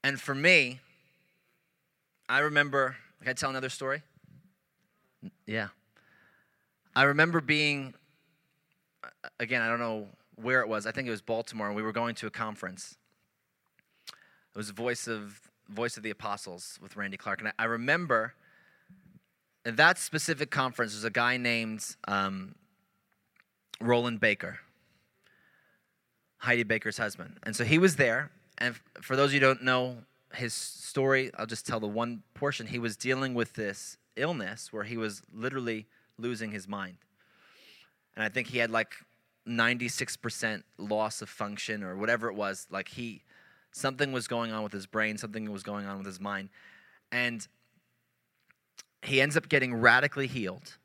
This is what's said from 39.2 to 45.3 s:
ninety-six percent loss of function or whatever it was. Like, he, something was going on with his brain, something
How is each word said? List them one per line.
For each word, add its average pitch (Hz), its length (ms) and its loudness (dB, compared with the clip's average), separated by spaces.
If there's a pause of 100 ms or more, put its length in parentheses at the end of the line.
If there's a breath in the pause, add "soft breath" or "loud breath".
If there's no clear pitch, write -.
ninety-six 120 680 0
percent 110 480 -4 (140)
loss 107 440 -2
of 104 60 -10
function 104 560 -6
or 92 140 -6
whatever 113 320 0
it 98 60 -6
was. 98 360 -4
Like, 95 160 -6
he, 117 340 -10 (520 soft breath)
something 135 400 0
was 123 140 -2
going 117 260 -2
on 110 100 -4
with 101 80 -6
his 98 140 -8
brain, 107 320 -2
something 107 340 -8